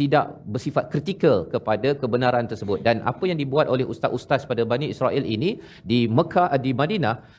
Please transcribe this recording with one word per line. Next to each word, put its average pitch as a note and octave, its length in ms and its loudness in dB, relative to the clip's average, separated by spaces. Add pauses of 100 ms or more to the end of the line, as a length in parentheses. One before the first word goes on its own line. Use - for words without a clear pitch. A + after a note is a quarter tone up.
tidak C#3+ 260 4 (220)
bersifat B2 400 -2
kritikal D3 560 2 (100)
kepada A2 380 0
kebenaran B2 560 0
tersebut. G#2 320 -4
Dan A2+ 240 2
apa - 240 -4
yang F3+ 80 0
dibuat C#3 320 0
oleh B2+ 160 0
ustaz-ustaz A#2+ 640 -2
pada A#2 160 0
Bani A#2+ 240 -2
Israel A2 320 0
ini A#2 400 -2 (240)
di A#2 240 2
Mekah, E3+ 480 2
di C3 160 -2
Madinah, C#3 480 0 (180)